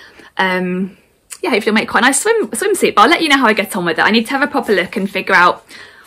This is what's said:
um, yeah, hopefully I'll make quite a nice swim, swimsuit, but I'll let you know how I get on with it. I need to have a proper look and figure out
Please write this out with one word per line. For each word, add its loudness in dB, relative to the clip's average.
um, -2
yeah, -4
hopefully -2
I'll 2
make -4
quite 0
a 4
nice 2
swim, 0
swimsuit, -2
but 4
I'll 6
let 2
you -2
know 4
how 2
I 4
get -4
on -4
with -2
it. 2
I 2
need 2
to -12
have -2
a 0
proper -2
look -2
and -4
figure -4
out 2